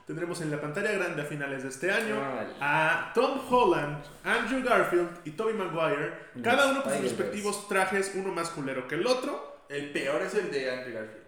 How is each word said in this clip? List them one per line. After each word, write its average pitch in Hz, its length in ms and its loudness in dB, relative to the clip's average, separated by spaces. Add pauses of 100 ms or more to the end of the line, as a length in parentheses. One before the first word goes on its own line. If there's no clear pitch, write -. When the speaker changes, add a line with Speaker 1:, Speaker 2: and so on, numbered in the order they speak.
Speaker 1:
tendremos 165 360 -4
en 151 80 -2
la 147 100 -2
pantalla 190 320 -2
grande 170 300 -2
a - 20 -4
finales 143 380 -4
de 135 80 -6
este - 200 -2
año 214 260 0
Speaker 2:
Órale. 127 440 -4
Speaker 1:
a 156 540 2
Tom 269 260 4 (100)
Holland, 151 520 4 (220)
Andrew 233 400 0
Garfield 180 460 4 (140)
y 151 80 -8
Tobey 220 220 0
Maguire, 156 580 0 (220)
Speaker 2:
Los 123 100 -6
Speaker 1:
cada 269 260 6
uno 269 120 0
con - 100 0
sus - 100 0
Speaker 2:
Spider-Verse. 247 140 2
Speaker 1:
respectivos 202 520 -2
trajes, 190 460 2
uno 190 180 -2
más 170 180 -2
culero 131 380 -4
que 151 60 -4
el 180 120 2
otro. - 600 -2
Speaker 3:
El 143 240 -6
peor 156 300 0
es 185 120 -2
el 180 160 0
de 131 200 -2
Andrew 127 240 -6
Garfield. 107 340 -10